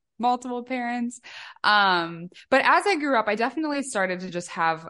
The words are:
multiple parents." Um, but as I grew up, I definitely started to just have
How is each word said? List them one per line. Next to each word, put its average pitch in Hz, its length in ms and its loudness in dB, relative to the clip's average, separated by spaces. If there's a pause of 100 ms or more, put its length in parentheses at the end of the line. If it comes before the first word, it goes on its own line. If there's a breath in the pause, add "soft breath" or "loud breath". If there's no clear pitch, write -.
(180)
multiple 247 440 -2
parents." 240 600 -6 (420 loud breath)
Um, 180 640 2 (220 loud breath)
but 262 120 6
as 320 240 4
I 311 100 2
grew 285 200 0
up, 220 120 0
I 208 60 2
definitely 277 500 -2
started 185 360 -2
to 185 100 -10
just 175 180 -8
have 165 400 -2